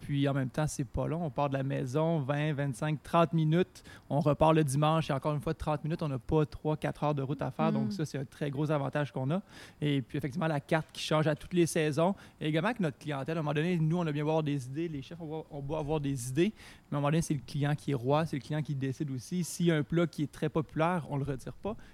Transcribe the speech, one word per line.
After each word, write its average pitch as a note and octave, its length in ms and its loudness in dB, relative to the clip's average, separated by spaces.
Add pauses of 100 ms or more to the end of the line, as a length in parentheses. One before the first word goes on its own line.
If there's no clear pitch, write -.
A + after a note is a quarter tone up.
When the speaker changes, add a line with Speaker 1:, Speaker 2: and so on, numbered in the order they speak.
Speaker 1:
Puis, C#3 280 0
en C#3 60 2
même C3+ 140 0
temps, D3+ 200 0
c'est C#3 180 -4
pas C3 220 -2
long. E3 160 -2
On D3+ 60 -4
part C#3+ 180 0
de C3+ 80 -2
la C3+ 80 -2
maison, C#3 560 0
vingt, D3 320 0
vingt-cinq, C#3+ 500 -2
trente E3+ 300 4
minutes. D#3+ 500 4 (260)
On C#3 120 2
repart D#3 340 6
le D#3+ 80 6
dimanche D3+ 480 2
et - 20 0
encore D3 220 -2
une D3 60 -4
fois, D#3+ 140 -2
trente D3+ 280 -2
minutes, D#3+ 200 -4
on D#3 60 -2
n'a C3 120 -4
pas D3+ 260 2
trois, - 300 -2
quatre - 260 -4
heures D3+ 140 2
de C3+ 60 -2
route C#3 200 -4
à C#3 80 -2
faire. D#3+ 220 2
Speaker 2:
Mm. - 20 2
Speaker 1:
Donc, C#3+ 200 0
ça, E3 120 -4
c'est C#3 120 -6
un C#3 60 -6
très - 280 -6
gros C#3+ 180 0
avantage C#3+ 400 0
qu'on C3 220 -4
a. F#3+ 100 0 (380)
Et C#3+ 220 0
puis, - 160 -8
effectivement, D#3 280 -2
la D3+ 140 0
carte D#3+ 320 0
qui - 100 -10
change D#3 240 2
à D3+ 80 2
toutes - 180 -10
les F3 140 4
saisons. D#3+ 480 2 (260)
Et D3 60 -2
également D#3+ 260 0
que A3+ 120 -4
notre D3 140 -2
clientèle, D3 400 -4
à - 20 -2
un - 20 -2
moment D3 120 0
donné, E3+ 220 2
nous, D#3+ 220 2
on F3 80 0
a D3+ 60 0
bien D3 100 -2
beau D3+ 80 0
avoir D#3 140 4
des C#3+ 220 -2
idées, C#3+ 200 -4
les D3 160 -8
chefs, E3 180 -14
on E3 60 -10 (120)
va, D3+ 120 -8
on D3 120 -10
va D3 160 -4
avoir D#3 200 0
des C#3 300 -4
idées, E3 240 2 (400)
mais - 20 0
à D3 40 0
un - 20 0
moment C#3+ 100 2
donné, D#3+ 120 4
c'est D#3+ 120 -2
le C3+ 100 -2
client C#3+ 300 -2
qui - 160 -4
est C#3 40 0
roi. C#3 300 2
C'est D#3 120 -4
les C3 40 -6
clients D3+ 220 -4
qui D3 120 -4
décident C3+ 400 -4
aussi. F3 300 -4
S'il F3 220 -2
y E3+ 60 6
a D#3+ 40 4
un D3 60 2
plat E3+ 240 2
qui - 160 -4
est C#3+ 80 -2
très - 180 -4
populaire, D#3+ 600 0
on C#3+ 60 -2
le C3+ 80 -2
retire C3 300 -6
pas. G#3 200 -6 (200)